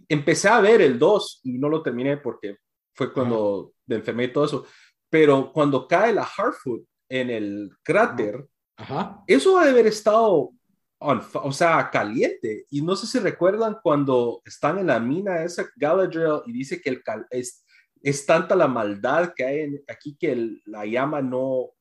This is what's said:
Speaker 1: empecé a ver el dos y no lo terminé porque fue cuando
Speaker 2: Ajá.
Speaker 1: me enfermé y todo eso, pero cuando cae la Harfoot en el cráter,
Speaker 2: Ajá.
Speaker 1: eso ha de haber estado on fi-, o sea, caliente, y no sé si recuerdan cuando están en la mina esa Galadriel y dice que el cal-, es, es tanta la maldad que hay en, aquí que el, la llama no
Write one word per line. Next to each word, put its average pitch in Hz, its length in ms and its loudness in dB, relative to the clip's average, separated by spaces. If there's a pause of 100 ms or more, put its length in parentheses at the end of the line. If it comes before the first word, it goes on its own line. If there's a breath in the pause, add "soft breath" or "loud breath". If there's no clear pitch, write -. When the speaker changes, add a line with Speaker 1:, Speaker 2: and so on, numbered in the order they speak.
Speaker 1:
empecé 156 400 0
a 226 140 4
ver 214 200 6
el 131 160 2
dos 185 460 0
y 123 160 -6
no 143 100 -2
lo 156 140 -2
terminé 139 340 -4
porque 113 400 -10 (360)
fue 127 200 -6
cuando 107 560 -2
Speaker 2:
Ajá. - 160 -20
Speaker 1:
me 120 120 -4
enfermé 113 280 -4
y 127 80 -6
todo 147 120 2
eso, 143 200 -4 (440 soft breath)
pero 143 440 4
cuando 143 340 0
cae 202 260 2
la 147 100 0
Harfoot - 600 -6 (260)
en 127 200 -4
el 104 400 -6 (140)
cráter, 131 640 0 (320)
Speaker 2:
Ajá. 147 500 -8
Speaker 1:
eso 320 300 6
ha 339 80 6
de 269 60 6
haber 233 160 6
estado 214 640 2 (480)
on 131 220 -2
fi-, - 200 -10
o 139 100 -4
sea, 160 400 2
caliente, 117 800 -2
y 143 120 -4
no 180 140 -2
sé 220 120 -8
si 254 120 -2
recuerdan 208 600 0
cuando 135 640 0
están 147 320 -4
en 190 100 -2
la 120 120 2
mina 165 440 -2
esa 175 220 -6 (100)
Galadriel 160 680 0
y 120 80 -12
dice 135 260 -8
que 139 100 -6
el 127 120 -6
cal-, 110 300 -8
es, 127 340 -10 (380 soft breath)
es 143 220 -4
tanta 180 300 2
la 165 120 4
maldad 123 680 -2
que 127 100 -4
hay 143 160 -4
en, 143 260 -8
aquí 143 320 -16
que 156 120 -2
el, 117 340 -6
la 104 200 -12
llama 139 360 -2
no 127 600 -4